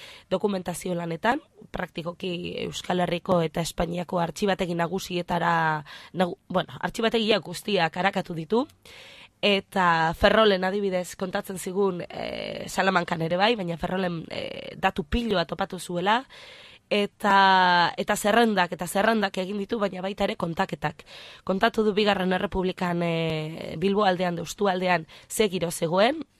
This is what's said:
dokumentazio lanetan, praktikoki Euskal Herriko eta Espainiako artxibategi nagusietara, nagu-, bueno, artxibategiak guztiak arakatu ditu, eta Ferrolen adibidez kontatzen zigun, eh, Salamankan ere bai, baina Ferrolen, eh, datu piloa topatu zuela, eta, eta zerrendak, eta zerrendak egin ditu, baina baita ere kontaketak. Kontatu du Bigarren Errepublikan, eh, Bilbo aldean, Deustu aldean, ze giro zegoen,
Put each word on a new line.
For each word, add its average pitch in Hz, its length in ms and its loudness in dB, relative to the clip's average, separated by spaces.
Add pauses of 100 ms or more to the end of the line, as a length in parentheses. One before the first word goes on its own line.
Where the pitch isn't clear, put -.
(300)
dokumentazio 185 640 -2
lanetan, 170 480 -2 (320)
praktikoki 175 800 -8 (140)
Euskal 180 340 -2
Herriko 175 400 2
eta 165 240 -2
Espainiako 175 560 -4
artxibategi 175 560 -2
nagusietara, 170 800 0 (560)
nagu-, 180 240 -2 (100)
bueno, 175 320 -2
artxibategiak 220 640 0
guztiak 175 540 -2
arakatu 185 400 -2
ditu, 220 300 0 (800)
eta 175 720 2
Ferrolen 202 460 6
adibidez 190 520 -2
kontatzen 190 440 -6
zigun, 185 500 -2
eh, - 580 -8
Salamankan 180 540 0
ere 165 160 0
bai, 220 180 2
baina 170 220 -4
Ferrolen, 180 520 -4
eh, - 460 -10
datu 190 280 -2
piloa 208 420 0
topatu 185 340 -6
zuela, 196 440 0 (680)
eta, 190 1080 4
eta 202 180 -2
zerrendak, 208 560 4
eta 175 160 -8
zerrendak 202 500 2
egin 190 200 -4
ditu, 202 220 -4
baina 190 220 -2
baita 202 220 -4
ere 190 120 -2
kontaketak. 170 680 -4 (400)
Kontatu 190 400 0
du 208 100 2
Bigarren 196 400 2
Errepublikan, 180 720 -2
eh, 165 720 -4
Bilbo 196 280 2
aldean, 180 300 0
Deustu 170 320 -4
aldean, 180 380 0 (240)
ze 214 200 2
giro 170 220 -2
zegoen, 202 520 2 (160)